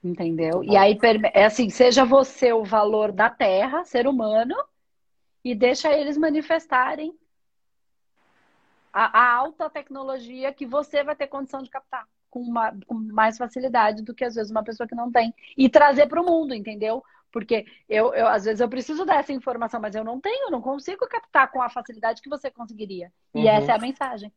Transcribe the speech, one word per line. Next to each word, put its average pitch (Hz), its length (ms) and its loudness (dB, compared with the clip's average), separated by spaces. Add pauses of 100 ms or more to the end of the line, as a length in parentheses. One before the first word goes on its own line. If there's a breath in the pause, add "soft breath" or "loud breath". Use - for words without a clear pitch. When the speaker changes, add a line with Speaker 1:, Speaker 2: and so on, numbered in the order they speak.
Speaker 1:
Entendeu? 165 560 -4
Speaker 2:
Muito 202 140 -2
Speaker 1:
E 202 40 6
Speaker 2:
bom. - 20 8
Speaker 1:
aí, 202 200 6
perme-, 220 360 2
é 196 100 8
assim, 220 260 2
seja 247 340 6
você 262 480 2
o 226 120 0
valor 214 460 0
da 208 200 2
Terra, 220 540 0
ser 240 220 -2
humano, 233 480 0 (920)
e 247 100 -4
deixa 254 380 2
eles 294 240 0
manifestarem 311 960 -2 (1800)
a, 220 280 2
a 247 140 4
alta 311 340 -4
tecnologia 269 840 -10
que 277 140 -12
você 285 360 -2
vai 294 140 -6
ter 285 100 -6
condição 269 360 -10
de 247 80 -18
captar 254 360 -14 (240)
com 247 100 -12
uma, 233 320 -2 (140)
com 240 80 -8
mais 220 420 0
facilidade 233 680 -2
do 233 120 -14
que, 254 100 -6
às 233 100 -6
vezes, 214 160 -6
uma 220 140 -4
pessoa 226 240 -10
que - 60 -12
não 240 160 -8
tem. 233 240 0 (220 loud breath)
E 262 120 6
trazer 285 380 6
pro 320 180 -2
mundo, 320 300 0
entendeu? 214 480 -6 (300 soft breath)
Porque 226 320 -2 (240 soft breath)
eu, 220 260 2
eu, 220 140 2
às 202 160 0
vezes 214 160 -2
eu 240 80 2
preciso 277 360 -6
dessa 302 280 0
informação, 240 480 -6
mas 214 140 -10
eu 220 100 -8
não 240 160 -10
tenho, 466 300 -6
não 254 100 -4
consigo 285 480 -8
captar 285 420 0
com 262 100 -8
a 240 80 -4
facilidade 226 540 -8
que 285 60 -20
você 277 220 -10
conseguiria. 208 640 -14 (220)
E 226 60 -4
Speaker 2:
Uhum. 220 80 6
Speaker 1:
essa 214 240 4
é - 20 4
a 214 60 -2
mensagem. 240 560 -10